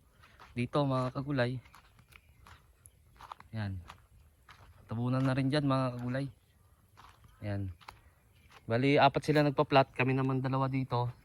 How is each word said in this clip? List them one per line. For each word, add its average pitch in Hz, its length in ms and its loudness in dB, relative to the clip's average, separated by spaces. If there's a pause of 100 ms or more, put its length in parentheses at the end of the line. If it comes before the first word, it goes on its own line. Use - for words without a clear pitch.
(540)
Dito 139 320 -2
mga 131 320 -2
kagulay. 131 400 -2 (2000)
Yan. 101 160 -4 (1120)
Natabunan 123 400 0
na 131 80 2
rin 131 160 0
dyan 147 160 2
mga 131 320 0
kagulay. 127 320 -4 (1120)
Yan. 101 320 -6 (960)
Bali, 131 320 4
apat 139 240 4
sila 151 160 2
nagpa-plot. 143 560 2
Kami 127 160 2
naman 131 320 0
dalawa 135 240 0
dito. 127 400 -2 (160)